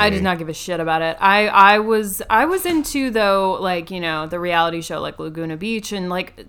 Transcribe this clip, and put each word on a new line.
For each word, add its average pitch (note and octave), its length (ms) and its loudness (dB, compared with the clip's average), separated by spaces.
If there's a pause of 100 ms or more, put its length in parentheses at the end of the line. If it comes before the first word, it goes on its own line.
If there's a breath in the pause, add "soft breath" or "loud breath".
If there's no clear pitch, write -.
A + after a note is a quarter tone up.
I G#3 80 4
did F#3+ 120 -2
not F#3 140 0
give E3 140 -8
a - 20 -8
shit F3 260 -6
about D#3+ 220 0
it. E3 200 -2
I, G#3 280 4
I G3+ 300 8
was, G#3+ 500 0
I A3+ 160 4
was F#4 220 0
into, C#4+ 440 0
though, G3 520 2
like, F3+ 280 -4
you F#3 80 -8
know, D#3+ 280 -4
the F3 120 -6
reality E3+ 440 0
show, D#3+ 180 -8
like, D3+ 180 -8
Laguna D#3+ 380 -8
Beach G#3+ 340 -6
and, F#3 200 -6
like, F#3 380 -8